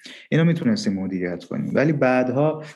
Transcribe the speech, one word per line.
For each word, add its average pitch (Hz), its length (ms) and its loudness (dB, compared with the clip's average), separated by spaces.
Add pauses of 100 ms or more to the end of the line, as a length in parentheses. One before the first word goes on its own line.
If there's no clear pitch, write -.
(280)
اینو 156 160 4
می‌تونستیم 117 480 2
مدیریت 92 520 -4
کنیم. - 300 -6
ولی 143 180 4
بعدها، 131 720 0 (140)